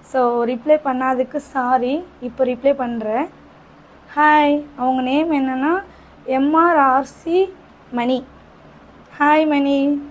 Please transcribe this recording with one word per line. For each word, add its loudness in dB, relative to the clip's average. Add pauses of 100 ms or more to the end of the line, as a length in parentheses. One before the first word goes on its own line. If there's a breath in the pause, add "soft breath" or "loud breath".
So, 0
ரிப்ளை 2
பண்ணாததுக்கு -2
சாரி. -2 (160)
இப்போ -4
ரிப்ளை 0
பண்றேன். -4 (840)
ஹாய், 4 (120)
அவங்க -2
நேம் 0
என்னன்னா -2 (420 loud breath)
எம் 0
ஆர் 4
ஆர் 2
சி -2 (380)
மணி. -2 (960)
ஹாய் 4
மணி. 0